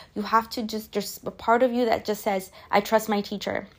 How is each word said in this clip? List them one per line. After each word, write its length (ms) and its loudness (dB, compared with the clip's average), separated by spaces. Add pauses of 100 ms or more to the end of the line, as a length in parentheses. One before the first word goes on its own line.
(160)
You 80 -4
have 280 2
to 120 -6
just, 280 -8
there's 340 -6
a 60 -8
part 320 4
of 80 4
you 140 0
that 180 0
just 180 -4
says, 300 -2 (180)
"I 120 4
trust 260 0
my 140 0
teacher," 460 -6 (120)